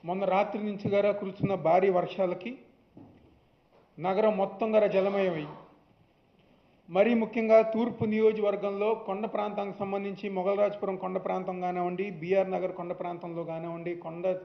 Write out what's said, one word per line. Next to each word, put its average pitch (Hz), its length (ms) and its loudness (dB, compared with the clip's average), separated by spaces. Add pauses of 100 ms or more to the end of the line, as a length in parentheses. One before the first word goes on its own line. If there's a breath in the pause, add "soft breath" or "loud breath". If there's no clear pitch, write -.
మొన్న 190 200 -2
రాత్రి 208 380 2
నుంచి 208 260 -4
గారా 202 220 4
కురుస్తున్న 196 440 -2
భారీ 175 340 4
వర్షాలకి 180 600 -2 (1500)
నగరం 190 400 2
మొత్తం 214 380 0
గారా 202 120 6
జలమయమై, 185 600 0 (1400)
మరీ 202 240 4
ముఖ్యంగా 220 480 4
తూర్పు 220 440 0
నియోజకవర్గంలో 208 920 2
కొండ 208 300 -6
ప్రాంతానికి 202 520 -4
సంబంధించి 196 520 -6
మొగలరాజపురం 196 680 0
కొండ 185 200 -6
ప్రాంతం 185 440 -4
కానివ్వండి, 180 480 -2
బీఆర్ 185 420 0
నగర్ 180 200 -2
కొండ 180 220 -8
ప్రాంతంలో 175 500 -8
కానివ్వండి, 170 520 -6
కొండ 170 300 -10 (200)